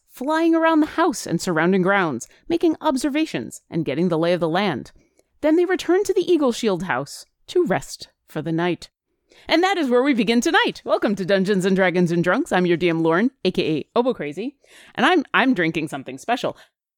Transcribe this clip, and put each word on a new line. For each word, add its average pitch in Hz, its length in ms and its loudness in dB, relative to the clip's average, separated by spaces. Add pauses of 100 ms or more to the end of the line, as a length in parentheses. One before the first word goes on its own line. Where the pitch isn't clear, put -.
flying 320 480 0
around 320 240 4
the 302 60 4
house 320 420 -2
and 165 140 -2
surrounding 180 400 2
grounds, 175 480 0 (180)
making 339 320 0
observations 285 880 -4
and 165 140 -2
getting 147 240 -2
the 165 100 0
lay 170 140 2
of 180 80 0
the 170 80 0
land. 175 460 -2 (480)
Then 311 160 4
they 349 80 4
return 370 400 0
to 381 80 0
the 359 180 0
Eagle 285 220 2
Shield 190 300 -2
house 143 420 -6 (220)
to 359 180 0
rest - 420 -4 (220)
for 156 120 -8
the 160 120 -6
night. 170 360 -4 (580)
And 330 160 2
that 381 140 0
is 285 120 -2
where 247 140 2
we 285 100 2
begin 226 280 2
tonight. 370 440 0
Welcome 277 300 0
to 185 100 -6
Dungeons 190 400 2
and 196 100 2
Dragons 180 360 2
and 170 120 2
Drunks. 202 280 0
I'm 180 160 2
your 170 100 2
D 175 100 0
M 165 140 0
Lauren, 165 300 2 (120)
A 180 80 0
K 156 280 -2
A - 60 -8 (120)
Obo 240 160 0
Crazy, 165 440 -10 (360)
and 247 140 0
I'm, 349 260 2
I'm 240 220 2
drinking 160 320 -2
something 135 320 -12
special. 226 360 -4 (420)